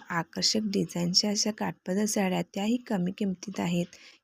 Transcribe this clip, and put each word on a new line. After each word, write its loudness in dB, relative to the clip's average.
आकर्षक 0
डिझाईनच्या 2
अशा 0
काठपदर -2
साड्या, 2
त्याही -2
कमी -2
किमतीत -4
आहेत. 2